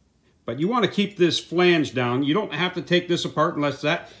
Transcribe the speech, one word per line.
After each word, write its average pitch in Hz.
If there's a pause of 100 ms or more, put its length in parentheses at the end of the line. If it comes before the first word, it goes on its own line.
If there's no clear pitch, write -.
(440)
but 123
you 175
want 240
to 175
keep 202
this 165
flange 170
down. 123
You 143
don't 202
have 180
to 170
take 175
this 170
apart 156
unless 143
that, 143 (100)